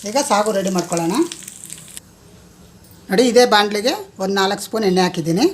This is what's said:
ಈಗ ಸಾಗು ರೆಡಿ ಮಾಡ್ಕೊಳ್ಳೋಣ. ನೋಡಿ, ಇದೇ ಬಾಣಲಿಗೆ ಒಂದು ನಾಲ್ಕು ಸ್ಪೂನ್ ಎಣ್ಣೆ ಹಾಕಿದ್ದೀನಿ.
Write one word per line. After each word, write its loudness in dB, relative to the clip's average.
ಈಗ -2
ಸಾಗು 2
ರೆಡಿ -2
ಮಾಡ್ಕೊಳ್ಳೋಣ. -2
ನೋಡಿ, 2
ಇದೇ 6
ಬಾಣಲಿಗೆ 0
ಒಂದು -2
ನಾಲ್ಕು -2
ಸ್ಪೂನ್ -4
ಎಣ್ಣೆ 4
ಹಾಕಿದ್ದೀನಿ. 0